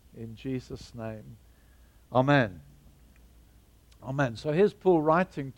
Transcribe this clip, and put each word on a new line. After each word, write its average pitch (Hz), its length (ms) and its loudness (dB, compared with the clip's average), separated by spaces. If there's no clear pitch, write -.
in 113 220 -14
Jesus' 131 580 -10
name. 110 440 -12
Amen. 127 480 2
Amen. 131 320 -4
So 151 160 -4
here's 196 220 2
Paul 180 260 4
writing 156 580 0